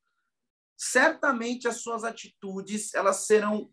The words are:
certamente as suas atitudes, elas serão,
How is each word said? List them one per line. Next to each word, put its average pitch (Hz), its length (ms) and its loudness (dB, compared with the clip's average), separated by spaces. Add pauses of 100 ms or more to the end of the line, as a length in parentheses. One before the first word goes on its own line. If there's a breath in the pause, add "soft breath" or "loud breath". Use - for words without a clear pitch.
(760)
certamente 247 920 2
as 233 140 -4
suas 226 240 -6
atitudes, 196 880 -8
elas 190 340 0
serão, 214 440 4